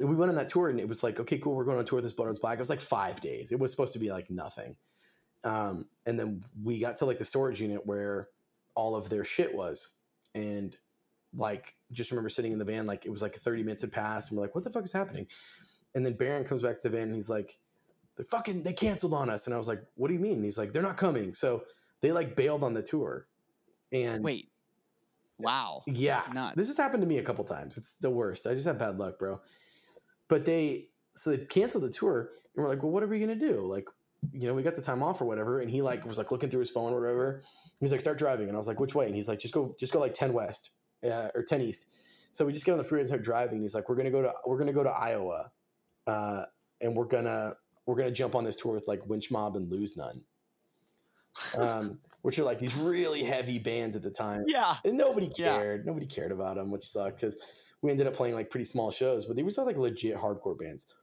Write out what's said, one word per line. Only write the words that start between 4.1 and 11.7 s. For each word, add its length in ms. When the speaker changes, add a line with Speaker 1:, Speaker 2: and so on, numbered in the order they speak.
Speaker 1:
like, 180
nothing. 460
Um, 440
and 140
then 240
we 180
got 180
to, 80
like, 120
the 80
storage 340
unit 260
where 440
all 200
of 140
their 140
shit 300
was. 420
And, 420
like, 420